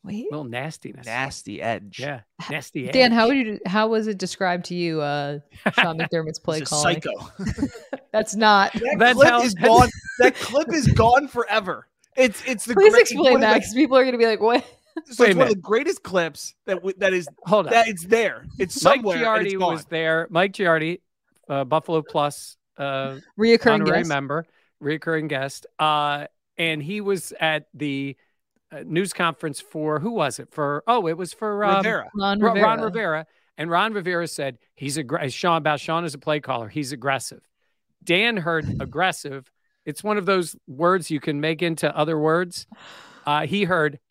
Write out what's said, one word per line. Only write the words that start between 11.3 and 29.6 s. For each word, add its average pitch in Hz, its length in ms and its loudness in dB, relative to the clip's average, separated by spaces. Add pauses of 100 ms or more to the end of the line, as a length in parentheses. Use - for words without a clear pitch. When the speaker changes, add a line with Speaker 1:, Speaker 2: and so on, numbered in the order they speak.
Speaker 3:
It's, 254 320 2
it's 247 180 -6
the 233 80 -6
Speaker 1:
Please 392 180 10
Speaker 3:
great, 480 100 8
Speaker 1:
explain - 220 2
Speaker 3:
one 254 120 8
of - 60 4
Speaker 1:
that, 214 140 4
Speaker 3:
the, 233 60 2
Speaker 1:
'cause 190 120 -10
people 262 240 4
are 262 80 6
gonna 247 120 0
be 226 100 4
like, 214 120 0
"What?" 233 240 2
Speaker 3:
so - 60 -20 (260)
Speaker 2:
Wait 311 140 -12
Speaker 3:
it's 233 100 -12
Speaker 2:
a 247 40 10
Speaker 3:
one 214 60 8
of 185 60 4
the - 80 4 (120)
Speaker 2:
minute. 180 60 -12
Speaker 3:
greatest 262 420 -2
clips 170 500 -4 (120)
that 196 100 -2
w-, 190 240 -6
that 190 140 2
is, 175 140 -2 (180)
Speaker 2:
Hold 190 220 2
on. - 60 0
Speaker 3:
that 226 140 6
it's 175 180 -8
there. 185 400 2 (140)
It's 196 240 -4
Speaker 2:
Mike 277 140 8
Speaker 3:
somewhere, 196 200 -2 (180)
and 214 100 0
it's 196 100 -2
Speaker 2:
Giardi 190 40 -4
Speaker 3:
gone. 175 140 0
Speaker 2:
was 156 120 -8
there. 160 440 -2
Mike 190 240 0
Giardi, 165 480 0 (480)
uh, 139 160 -2
Buffalo 156 360 -2
Plus, 147 540 -4 (220)
uh, 135 400 -6 (200)
Speaker 1:
Reoccurring 226 360 4
Speaker 2:
honorary 202 260 2
Speaker 1:
guest. 170 100 -4
Speaker 2:
member, 143 360 -4 (360)
reoccurring 156 460 -4
guest. 139 380 -6 (120)
Uh, 147 500 0 (300)
and 160 240 -2
he 202 200 -8
was 196 380 -4
at 156 360 -2
the, 139 400 -6 (560)
uh, 147 140 -14
news 180 280 -4
conference 165 480 -4